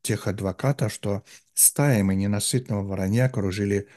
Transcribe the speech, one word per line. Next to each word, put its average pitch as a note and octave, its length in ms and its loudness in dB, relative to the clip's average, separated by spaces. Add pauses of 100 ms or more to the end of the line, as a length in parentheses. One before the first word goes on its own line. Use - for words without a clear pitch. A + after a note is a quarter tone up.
тех G#2+ 200 -2
адвокатов, G#2 680 -2
что G2+ 300 -6 (300)
стаями G#2+ 640 4
ненасытного G#2 680 -2
воронья G2 440 0
кружили G2+ 680 -2